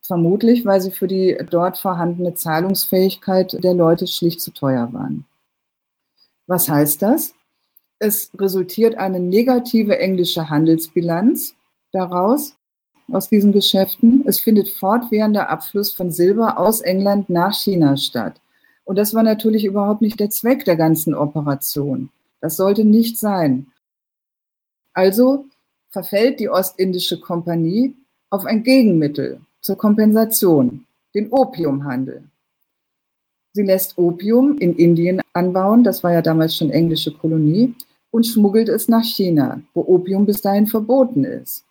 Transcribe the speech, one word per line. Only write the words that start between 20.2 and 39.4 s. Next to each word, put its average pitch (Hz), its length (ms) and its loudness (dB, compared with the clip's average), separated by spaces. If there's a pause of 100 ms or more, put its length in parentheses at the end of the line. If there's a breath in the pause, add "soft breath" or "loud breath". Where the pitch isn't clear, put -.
der 208 100 -2
Zweck 254 340 -2
der 175 120 2
ganzen 160 360 0
Operation. 143 960 -4 (320)
Das 160 160 -6
sollte 202 280 2
nicht 226 340 2
sein. 160 480 -2 (1300)
Also 247 500 2 (460)
verfällt 208 500 -2
die 214 80 -4
Ostindische 180 720 -2
Kompanie 170 720 -2 (360)
auf 196 160 -4
ein 220 160 0
Gegenmittel 160 800 2 (200)
zur 190 160 -4
Kompensation, 214 1120 2 (280)
den 208 180 -4
Opiumhandel. 143 880 -2 (1300)
Sie 208 100 -2
lässt 190 340 -2
Opium 208 600 2
in 175 180 0
Indien 170 440 2 (120)
anbauen, 185 500 2
das 196 220 0
war 175 80 2
ja 165 100 2
damals 160 340 0
schon 160 140 -2
englische 160 420 0
Kolonie, 160 600 0 (360 loud breath)
und 226 140 2
schmuggelt 220 440 2
es 214 200 -2
nach 226 160 2
China, 160 560 0 (140)